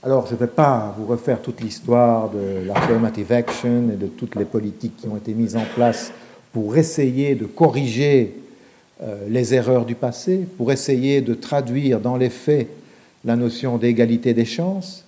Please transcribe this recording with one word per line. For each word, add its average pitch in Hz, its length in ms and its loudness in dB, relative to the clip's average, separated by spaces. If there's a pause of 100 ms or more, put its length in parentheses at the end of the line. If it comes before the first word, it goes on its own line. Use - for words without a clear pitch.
Alors, 131 260 2
je 120 60 -4
ne 117 60 -6
vais 123 80 0
pas 117 500 2
vous 107 80 -8
refaire 113 360 -2
toute 120 200 -10
l'histoire 117 680 2
de 98 360 -4
l'affirmative 110 680 0
action 120 600 0
et 101 40 -4
de 98 100 -4
toutes - 280 -10
les 104 100 -2
politiques 104 520 -6
qui - 100 -12
ont 107 100 -6
été 107 160 -8
mises 113 240 -2
en 113 80 -2 (100)
place 120 360 2 (420)
pour 110 240 0
essayer 143 580 2
de 110 100 -4
corriger, 131 880 2 (720)
euh, 101 240 -8
les 120 260 0
erreurs 123 320 4
du 117 100 -4
passé, 180 520 -2 (100)
pour 120 140 -2
essayer 135 500 2
de 117 120 0
traduire 131 680 0
dans 123 160 -2
les 127 140 2
faits 139 400 0 (560)
la 117 100 2
notion 120 420 -2
d'égalité 117 560 2
des 113 120 2
chances. 180 640 -6